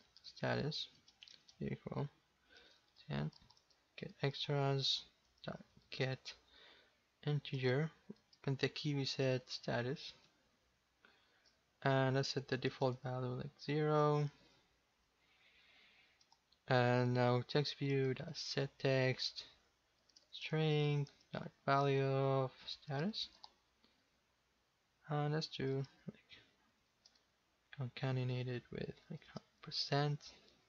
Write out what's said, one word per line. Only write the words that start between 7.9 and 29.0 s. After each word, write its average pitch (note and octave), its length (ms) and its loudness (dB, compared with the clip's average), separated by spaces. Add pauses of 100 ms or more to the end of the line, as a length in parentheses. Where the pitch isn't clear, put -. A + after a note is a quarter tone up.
and C3+ 120 0
the C3+ 100 2
key C#3+ 260 -4
we C#3 100 0
set C3 440 0
status, B2 640 -6 (1700)
and C3+ 340 4
let's C#3 140 2
set - 180 -4
the C3+ 80 0
default C3 460 0
value B2+ 340 -4
like C#3 140 -8 (140)
zero. D3+ 640 4 (2500)
And B2 460 4
now B2 320 4
text - 320 0
view C3+ 360 2
dot D3 220 -10
set - 420 -2
text C3 680 2 (880)
string D3+ 720 2 (260)
dot - 180 -6 (140)
value C#3 400 4
of C3+ 460 2 (160)
status, D3 600 -4 (1800)
and D3 240 0
let's D#3 160 0
do C3+ 340 -2 (260)
like - 320 -16 (1400)
concatenated B2+ 840 -2 (100)
with - 200 -6 (180)